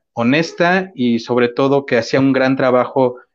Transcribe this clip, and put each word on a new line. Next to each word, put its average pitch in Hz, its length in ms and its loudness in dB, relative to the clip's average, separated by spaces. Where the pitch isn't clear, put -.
honesta 170 800 0
y 120 240 0
sobre 120 300 0
todo 139 360 0
que 123 140 0
hacía 135 200 -2
un 135 140 2
gran 131 240 0
trabajo 127 600 0